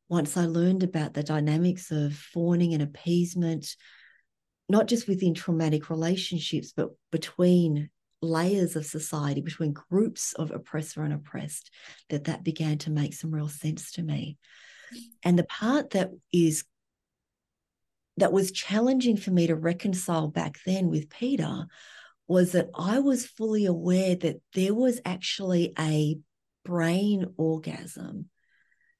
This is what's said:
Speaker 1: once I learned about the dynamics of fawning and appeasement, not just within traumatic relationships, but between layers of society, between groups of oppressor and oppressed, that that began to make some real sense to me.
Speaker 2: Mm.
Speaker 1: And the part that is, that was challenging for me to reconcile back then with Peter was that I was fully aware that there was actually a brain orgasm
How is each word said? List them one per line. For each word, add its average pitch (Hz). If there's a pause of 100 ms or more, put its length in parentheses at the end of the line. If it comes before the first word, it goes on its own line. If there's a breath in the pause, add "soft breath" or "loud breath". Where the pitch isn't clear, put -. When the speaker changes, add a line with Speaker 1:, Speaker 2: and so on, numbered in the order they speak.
Speaker 1:
once 165
I 175
learned 175
about 175
the 151
dynamics 156
of 147
fawning 170
and 151
appeasement, 170 (880 soft breath)
not 214
just 233
within 185
traumatic 156
relationships, 165
but - (200)
between 165 (300)
layers 175
of 156
society, 147
between 151
groups -
of 160
oppressor 156
and 147
oppressed, 147 (380 loud breath)
that 147
that -
began 156
to 151
make 147
some 160
real 151
sense 156
to 170
me. 147 (560 loud breath)
Speaker 2:
Mm. - (240 loud breath)
Speaker 1:
And 175
the 175
part 254
that 185 (220)
is, 165 (1500)
that -
was 190
challenging 240
for 190
me 175
to 165
reconcile 170
back 156
then 185
with 156
Peter - (600 loud breath)
was 180
that 180
I 202
was 269
fully 214
aware 180
that 160 (120)
there 190
was 240
actually 180
a 156 (460)
brain 180 (100)
orgasm 160 (720)